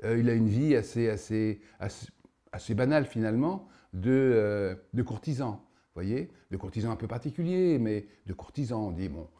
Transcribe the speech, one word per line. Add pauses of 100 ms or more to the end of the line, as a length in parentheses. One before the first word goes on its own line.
euh,
il
a
une
vie
assez,
assez, (180)
assez, (440)
assez
banale,
finalement, (260)
de,
euh, (180)
de
courtisan.
Vous
voyez ? (200)
De
courtisan
un
peu
particulier,
mais (200)
de
courtisan,
on
dit,
bon, (120)